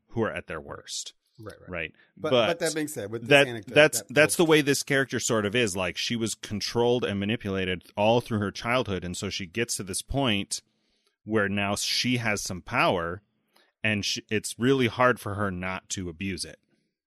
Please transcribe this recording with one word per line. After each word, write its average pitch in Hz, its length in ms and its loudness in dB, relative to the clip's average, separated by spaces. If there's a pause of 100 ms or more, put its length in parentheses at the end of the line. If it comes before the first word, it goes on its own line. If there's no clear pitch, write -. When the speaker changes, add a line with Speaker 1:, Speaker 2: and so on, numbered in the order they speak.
Speaker 1:
who 113 140 -2
are 95 80 -2
at 82 160 -8
their 80 140 -8
worst. - 520 -12 (260)
Speaker 2:
Right, 107 220 -16
right. - 80 -20
Speaker 1:
Right. 82 240 -6 (240)
Speaker 2:
But, 151 140 -2
Speaker 1:
But 113 160 6
Speaker 2:
but 170 120 0
that 160 160 0
being 151 120 -2
said, 104 240 -8
with 117 100 -6
this 120 80 -10
Speaker 1:
that, 143 180 6
Speaker 2:
anecdote, 117 280 -8
Speaker 1:
that's, 151 260 6
Speaker 2:
that - 120 -14
Speaker 1:
that's 151 220 4
the 185 80 4
Speaker 2:
bullshit. 160 60 4
Speaker 1:
way 156 120 8
this 135 200 2
character 135 380 0
sort 107 260 0
of 101 100 -2
is. 110 200 2
Like, 90 200 -4
she - 200 -4
was 110 180 -2
controlled 117 720 0
and 98 140 0
manipulated 95 640 -2 (120)
all 110 260 4
through 110 180 -2
her 101 120 0
childhood, 117 520 -2
and 87 120 -6
so 101 140 -6
she 98 160 -6
gets 104 300 -4
to 110 80 -8
this 92 180 -6
point 120 600 -2 (600)
where 107 240 2
now 101 280 0
she - 420 0
has 107 240 -2
some 90 220 -8
power, 98 580 0 (600)
and 107 200 0
sh-, - 160 -4 (100)
it's - 280 -2
really 127 300 4
hard 123 320 2
for 101 160 -8
her 101 160 -2
not 92 380 -6
to 90 200 -6
abuse 87 340 -6
it. 78 140 -14 (500)